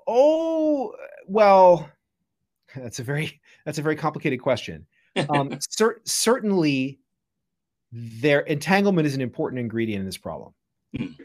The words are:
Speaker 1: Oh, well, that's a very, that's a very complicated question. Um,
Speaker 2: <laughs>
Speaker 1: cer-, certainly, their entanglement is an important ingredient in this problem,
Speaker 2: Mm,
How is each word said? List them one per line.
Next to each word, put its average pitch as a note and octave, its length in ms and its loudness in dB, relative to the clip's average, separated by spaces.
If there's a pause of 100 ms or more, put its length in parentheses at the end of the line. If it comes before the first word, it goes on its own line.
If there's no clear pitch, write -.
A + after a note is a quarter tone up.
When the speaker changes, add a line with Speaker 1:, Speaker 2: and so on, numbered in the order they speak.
Speaker 1:
Oh, D4+ 880 0 (340)
well, F#3+ 640 6 (840)
that's B2+ 240 -12
a A#2+ 40 -10
very, C#3+ 360 -6 (260)
that's D3+ 120 -8
a D3+ 60 -4
very D#3 120 -2
complicated D3+ 460 -4
question. A2+ 440 -4 (440)
Um, C#3 360 -2
Speaker 2:
<laughs> - 40 -12
Speaker 1:
cer-, A3+ 340 0
certainly, E3 960 0 (920)
their A#2 500 0
entanglement E3+ 640 0
is C#3 80 -2
an C3+ 80 -6
important B2+ 380 -6
ingredient A2+ 420 -4
in F#2+ 60 -6
this F2+ 100 -12
problem, - 360 -14 (440)
Speaker 2:
Mm, - 280 -10